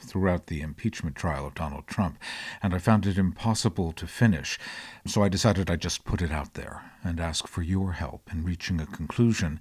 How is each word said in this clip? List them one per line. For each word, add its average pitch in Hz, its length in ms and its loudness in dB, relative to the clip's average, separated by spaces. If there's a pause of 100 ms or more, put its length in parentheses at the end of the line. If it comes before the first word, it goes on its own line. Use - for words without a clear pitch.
throughout 92 460 0
the 78 120 -4
impeachment 78 560 -4
trial 71 300 -2
of 69 80 -10
Donald 71 320 -6
Trump, 90 320 0 (440)
and 90 120 2
I 92 40 2
found 104 280 6
it 95 100 2
impossible 95 760 2
to - 140 -8
finish, 85 520 2 (480)
so - 160 2
I 98 80 6
decided 95 400 4
I'd 85 100 2
just - 240 -4
put - 160 0
it 85 100 0
out 73 220 -4
there - 400 -12 (100)
and 85 160 -2
ask 82 280 -4
for - 160 -4
your 95 300 2
help - 380 -8
in 80 140 -2
reaching 87 340 -2
a 78 60 -2
conclusion, 82 760 2